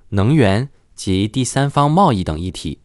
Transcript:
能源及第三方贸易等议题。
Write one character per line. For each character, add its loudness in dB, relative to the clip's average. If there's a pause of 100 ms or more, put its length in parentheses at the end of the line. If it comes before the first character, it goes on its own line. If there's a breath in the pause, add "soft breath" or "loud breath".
能 2
源 2 (240)
及 -2
第 -4
三 -2
方 0
贸 4
易 -2
等 -4
议 -6
题。 -10